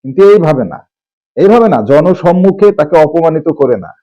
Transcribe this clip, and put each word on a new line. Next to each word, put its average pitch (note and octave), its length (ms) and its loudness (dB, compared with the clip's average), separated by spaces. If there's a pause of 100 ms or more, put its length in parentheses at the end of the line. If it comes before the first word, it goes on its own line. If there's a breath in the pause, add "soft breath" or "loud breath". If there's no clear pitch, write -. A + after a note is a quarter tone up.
কিন্তু C3+ 140 -6 (100)
এইভাবে D#3 340 2
না, D#2 160 -12 (580)
এইভাবে A3 320 2
না, D3+ 120 0
জনসম্মুখে F3+ 880 0
তাকে D3+ 260 -4
অপমানিত D#3 520 0
করে C#3 280 -2
না। F2 140 -16 (120)